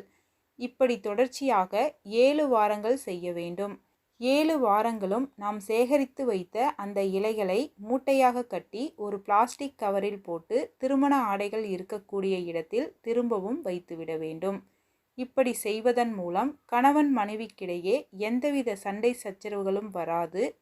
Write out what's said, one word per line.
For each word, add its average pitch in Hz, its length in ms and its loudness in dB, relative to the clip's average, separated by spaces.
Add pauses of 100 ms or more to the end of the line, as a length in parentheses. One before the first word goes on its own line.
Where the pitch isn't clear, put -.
(580)
இப்படி 247 420 0
தொடர்ச்சியாக 220 800 0 (340)
ஏழு 294 320 6
வாரங்கள் 214 480 2
செய்ய 180 360 -6
வேண்டும். 175 420 -6 (460)
ஏழு 294 380 4
வாரங்களும் 220 680 2 (100)
நாம் 208 240 -6
சேகரித்து 254 640 0
வைத்த 220 520 0
அந்த 202 320 -2
இலைகளை 202 520 0 (180)
மூட்டையாக 247 680 2
கட்டி 196 380 -8 (120)
ஒரு 202 240 -6
பிளாஸ்டிக் 240 580 0
கவரில் 202 440 -2
போட்டு 175 360 -4 (200)
திருமண 277 440 2
ஆடைகள் 208 440 -2
இருக்கக்கூடிய 196 800 -4
இடத்தில் 170 440 -4 (120)
திரும்பவும் 226 640 -2
வைத்துவிட 175 540 -8
வேண்டும். 160 420 -4 (600)
இப்படி 254 360 0
செய்வதன் 233 600 0
மூலம் 185 360 0 (140)
கணவன் 285 520 4
மனைவிக்கிடையே 202 800 -2 (240)
எந்தவித 247 580 0
சண்டை 208 360 -2
சச்சரவுகளும் 202 800 -4
வராது. 170 520 -2 (200)